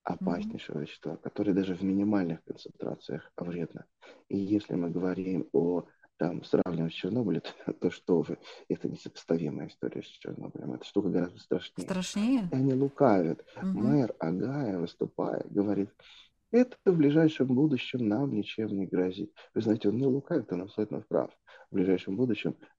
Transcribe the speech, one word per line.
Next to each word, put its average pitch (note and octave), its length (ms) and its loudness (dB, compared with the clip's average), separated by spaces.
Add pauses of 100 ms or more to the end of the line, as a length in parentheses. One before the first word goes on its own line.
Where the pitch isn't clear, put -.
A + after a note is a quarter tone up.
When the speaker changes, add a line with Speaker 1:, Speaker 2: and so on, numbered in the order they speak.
(200)
Speaker 1:
Мгм. G#3 360 -4
Speaker 2:
опаснейшего - 240 -8
вещества, - 360 -10
которое - 360 -2
даже F#2 220 0
в E2+ 80 -8
минимальных F#2+ 640 0
концентрациях - 920 -10
вредно. - 500 -8 (420)
И G2 100 -2
если G2+ 380 0
мы E2+ 140 -2
говорим F2+ 640 -2
о, E2+ 320 2 (320)
там, E2+ 280 -2
сравниваем E2 460 0
с - 40 -12
Чернобылем, F#2 480 -2
<laughs> - 380 -8
то F2 100 2
что E2+ 320 2
вы, - 160 -4 (300)
это - 200 -2
несопоставимая - 800 -4
история - 340 -8
с - 40 -14
Чернобылем. - 680 -12
Эта B1 100 -12
штука G2+ 240 0
гораздо F2 320 -2
страшнее. - 540 -6
Speaker 1:
Страшнее? G3+ 580 -2
Speaker 2:
И - 20 -2
они C3 200 2
лукавят. A#2+ 720 4 (160)
Speaker 1:
Мгм. D3 400 2
Speaker 2:
Мэр A2+ 200 0
Огайо, G2+ 600 -2
выступая, - 720 -4
говорит: G2+ 400 0 (640)
"Это B3 320 4
в F#3 120 6
ближайшем D3+ 520 6
будущем B2+ 600 2
нам C3 240 0
ничем G#2+ 360 -2
не G2 180 -2
грозит". F#2 460 -2 (220)
Вы - 80 0
знаете, A2 260 2
он G2+ 80 2
не C3+ 100 2
лукавит, C3+ 460 0
он F2+ 100 -2
абсолютно G#2+ 460 -4
прав. D#2+ 220 0 (400)
В - 40 -8
ближайшем F#2+ 420 2
будущем A2+ 400 0 (220)